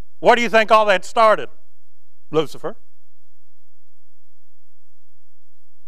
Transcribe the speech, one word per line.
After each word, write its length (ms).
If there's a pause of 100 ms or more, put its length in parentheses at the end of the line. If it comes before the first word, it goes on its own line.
(200)
where 160
do 60
you 80
think 220
all 140
that 180
started? 460 (840)
Lucifer. 440 (3250)